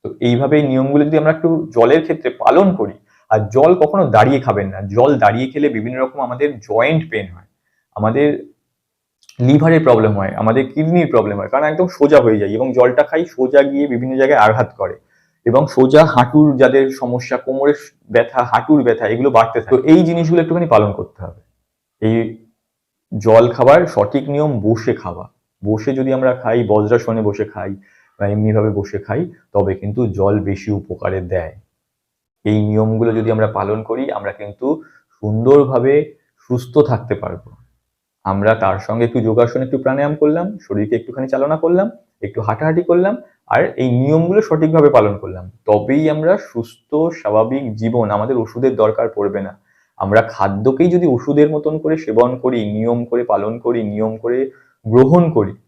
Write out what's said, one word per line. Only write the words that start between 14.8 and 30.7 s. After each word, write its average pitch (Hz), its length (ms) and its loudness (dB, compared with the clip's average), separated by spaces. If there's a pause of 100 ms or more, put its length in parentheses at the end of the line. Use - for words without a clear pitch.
করে 92 160 -6 (500)
এবং 123 160 4 (120)
সোজা 131 280 6 (120)
হাঁটুর 147 340 4 (140)
যাদের 135 220 4 (160)
সমস্যা, 123 440 -6
কোমরের 139 340 0 (360)
ব্যথা, 120 260 0 (100)
হাঁটুর 151 360 2
ব্যথা, 113 180 0 (100)
এগুলো 131 220 0
বাড়তে 113 240 2
থাকে। 131 140 0
তো 127 40 4 (140)
এই 180 160 8
জিনিসগুলো 170 340 2
একটুখানি 165 320 -2
পালন 104 240 4
করতে - 260 -14
হবে। 85 160 -16 (600)
এই 110 140 0 (960)
জল 113 320 6 (120)
খাবার 139 240 6 (140)
সঠিক 123 300 -2 (100)
নিয়ম 151 180 0 (140)
বসে 113 260 0 (100)
খাওয়া, 87 220 -12 (380)
বসে 107 360 -2
যদি 131 180 -2
আমরা 131 140 0 (120)
খাই, 117 160 0 (140)
বজ্রাসনে 110 560 0
বসে 101 240 -4
খাই 98 200 -10 (460)
বা 101 60 -4 (100)
এমনিভাবে 107 440 0
বসে 98 280 -8
খাই, 120 140 -4 (340)
তবে 98 260 0
কিন্তু 104 200 -6 (180)
জল 98 160 0 (140)
বেশি 98 220 -8 (100)